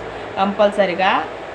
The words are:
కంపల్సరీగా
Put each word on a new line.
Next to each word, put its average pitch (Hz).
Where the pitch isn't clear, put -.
కంపల్సరీగా 196